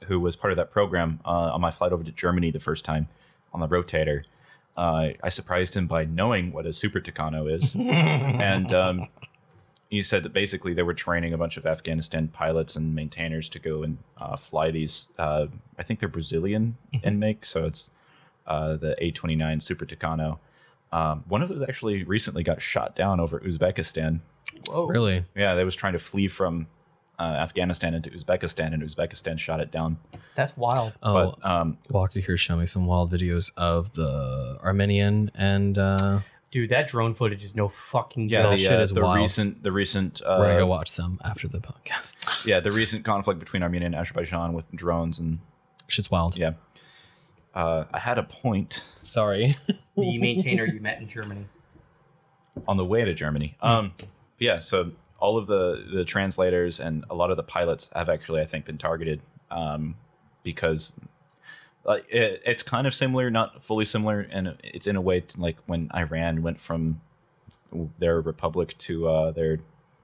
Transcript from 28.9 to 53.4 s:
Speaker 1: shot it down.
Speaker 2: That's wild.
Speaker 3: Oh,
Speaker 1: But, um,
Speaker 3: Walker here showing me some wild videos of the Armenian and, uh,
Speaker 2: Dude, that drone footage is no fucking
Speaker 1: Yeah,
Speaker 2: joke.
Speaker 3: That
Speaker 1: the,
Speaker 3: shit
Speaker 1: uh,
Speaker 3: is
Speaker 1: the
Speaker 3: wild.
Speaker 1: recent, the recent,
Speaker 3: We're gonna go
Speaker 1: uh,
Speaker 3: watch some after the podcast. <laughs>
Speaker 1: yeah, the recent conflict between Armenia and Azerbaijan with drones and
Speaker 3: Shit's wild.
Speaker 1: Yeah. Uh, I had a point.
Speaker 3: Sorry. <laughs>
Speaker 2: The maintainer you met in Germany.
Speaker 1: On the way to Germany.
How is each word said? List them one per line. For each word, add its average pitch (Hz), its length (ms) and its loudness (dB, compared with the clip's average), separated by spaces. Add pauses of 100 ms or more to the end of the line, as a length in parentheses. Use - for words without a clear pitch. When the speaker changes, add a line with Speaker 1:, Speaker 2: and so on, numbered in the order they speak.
Speaker 1:
shot 80 220 -4
it 80 120 -4
down. 80 260 -2 (380)
Speaker 2:
That's 135 220 -2
wild. 120 360 0 (100)
Speaker 3:
Oh, 92 380 4
Speaker 1:
But, - 80 -4
um, 85 280 2 (120)
Speaker 3:
Walker 95 300 2
here 92 180 0
showing 85 240 2
me 85 40 2
some 90 200 2
wild 87 260 4
videos 87 460 0
of 85 360 2
the 67 680 -2
Armenian 101 720 4
and, 98 420 2
uh, 98 420 4 (320)
Speaker 2:
Dude, 117 200 0
that 127 160 2
drone 113 260 0
footage 104 300 0
is 101 120 -12
no 104 140 2
fucking - 600 -4
Speaker 1:
Yeah, 107 120 4
Speaker 2:
joke. 101 80 8
Speaker 3:
That 98 80 6
Speaker 1:
the, 95 60 4
Speaker 3:
shit 95 160 6
Speaker 1:
uh, - 20 6
Speaker 3:
is 98 80 4
Speaker 1:
the 92 120 2
Speaker 3:
wild. 90 160 6
Speaker 1:
recent, 101 440 2
the 98 100 0
recent, 95 540 0
Speaker 3:
We're 95 220 6
gonna 87 100 6
go 90 60 6
Speaker 1:
uh, 90 60 4
Speaker 3:
watch 87 200 -2
some 87 340 -4
after - 240 -8
the 95 120 -6
podcast. - 560 -8 (140)
<laughs> - 180 -2
Speaker 1:
yeah, 98 120 6
the 101 120 0
recent 107 340 0
conflict 101 340 0
between 92 220 -4
Armenia 87 240 0
and 85 100 -2
Azerbaijan 85 580 -4
with 80 180 -8
drones 85 480 -2
and 82 220 -4 (460)
Speaker 3:
Shit's - 220 -2
wild. 85 280 2
Speaker 1:
Yeah. 80 160 2 (1000)
Uh, 82 300 0 (100)
I 87 60 -2
had 120 180 -2
a 110 60 0
point. - 600 -2 (120)
Speaker 3:
Sorry. 107 640 2
<laughs> - 40 -20 (320)
Speaker 2:
The 190 220 0
maintainer 190 480 2
you 110 140 -2
met 104 220 -4
in 107 80 -14
Germany. 101 360 -10 (1200)
Speaker 1:
On 101 80 2
the 92 80 2
way 110 180 2
to 98 100 0
Germany. 76 480 -4